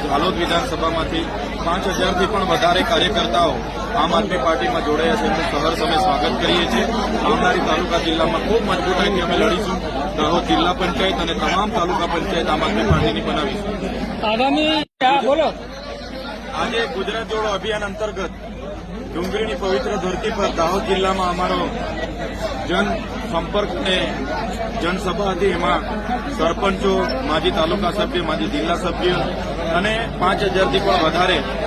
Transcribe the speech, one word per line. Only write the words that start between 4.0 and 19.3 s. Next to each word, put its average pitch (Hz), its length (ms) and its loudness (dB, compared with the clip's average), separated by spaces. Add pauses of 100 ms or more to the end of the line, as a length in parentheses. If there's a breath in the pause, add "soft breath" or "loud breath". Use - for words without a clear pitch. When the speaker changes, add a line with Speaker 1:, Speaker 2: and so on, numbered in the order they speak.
Speaker 1:
આદમી - 240 2
પાર્ટીમાં 165 480 0
જોડાયા 151 320 2
છે, 156 80 0
એમનું 156 240 0
સહર્ષ 160 320 0
અમે 156 160 2
સ્વાગત - 420 2
કરીએ 175 300 2
છીએ. - 160 2 (340)
આવનારી 180 460 2
તાલુકા 170 400 2
જિલ્લામાં 160 400 2
ખૂબ 214 180 2
મજબૂતાઈથી 185 640 2
અમે 175 120 2
લડીશું. - 400 2 (380)
દાહોદ 156 340 2
જિલ્લા 180 240 4
પંચાયત 185 480 0
અને 165 120 -2
તમામ 202 360 0
તાલુકા 175 380 0
પંચાયત 165 440 0
આમ 160 140 0
આદમી 214 240 0
પાર્ટીની 160 360 2
બનાવીશું. - 480 -2 (500)
Speaker 2:
આગામી, 269 420 2 (380)
હા, 269 180 4
બોલો. 277 260 4 (1080)
Speaker 1:
આજે 226 260 -2 (140)
ગુજરાત 208 360 -4
જોડો 214 240 0
અભિયાન 208 340 -4
અંતર્ગત 196 440 -4 (720)
ડુંગરીની 185 560 -4